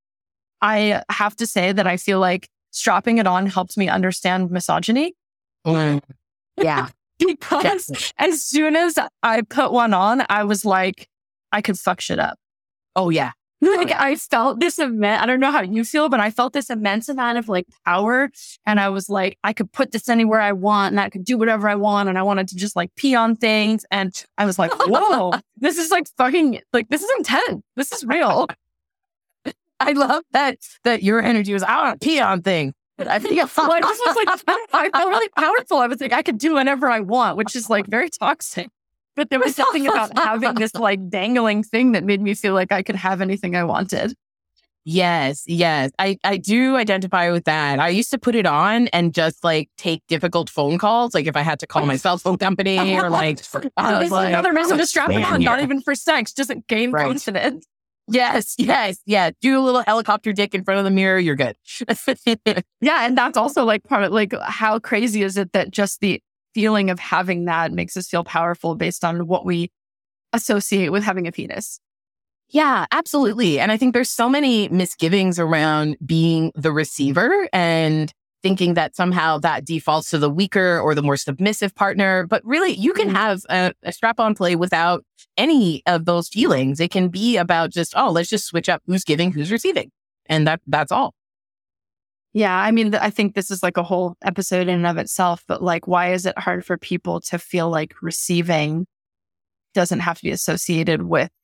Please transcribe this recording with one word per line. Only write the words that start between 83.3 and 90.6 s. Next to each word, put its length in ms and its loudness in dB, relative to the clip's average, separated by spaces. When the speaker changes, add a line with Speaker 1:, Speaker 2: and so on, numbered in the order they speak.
Speaker 2:
a, 240 0
a 80 -8
strap-on 460 0
play 180 0
without 500 0
any 500 2
of 180 2
those 240 0
feelings. 500 0
It 140 0
can 160 2
be 280 0
about 340 0
just, 260 -4
"Oh, 140 2
let's 200 0
just 160 -2
switch 220 -4
up 180 0
who's 180 0
giving, 280 0
who's 180 -4
receiving." 400 -2
And 200 2
that, 200 0